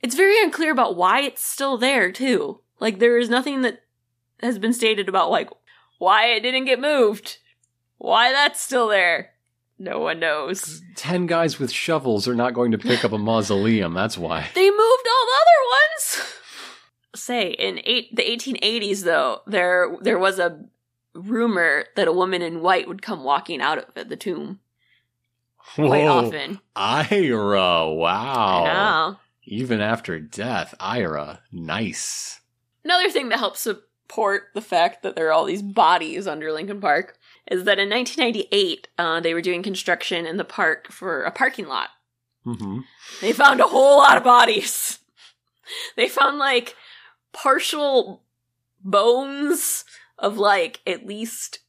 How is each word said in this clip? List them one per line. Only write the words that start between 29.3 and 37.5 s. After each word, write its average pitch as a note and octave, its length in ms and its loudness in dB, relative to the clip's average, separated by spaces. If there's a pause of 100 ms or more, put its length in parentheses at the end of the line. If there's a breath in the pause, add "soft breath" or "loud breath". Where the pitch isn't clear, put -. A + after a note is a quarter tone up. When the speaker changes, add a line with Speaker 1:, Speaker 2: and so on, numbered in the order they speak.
Speaker 2:
Even A#2+ 360 -4
after G#2 400 -4
death, F#2+ 580 -8
Ira, F2 640 -6 (100)
nice. F2 920 -8 (440)
Speaker 1:
Another F4+ 260 2
thing C4+ 200 -4
that A3 80 0
helps - 220 -4
support - 840 -6 (100)
the G3+ 60 -6
fact F3 420 0
that - 140 -6
there D#3+ 120 0
are D#3 40 4
all D#3+ 120 4
these G3 180 -4
bodies F3+ 640 2
under D#3 240 -6
Lincoln F#3+ 280 -8
Park E3 360 0 (340 soft breath)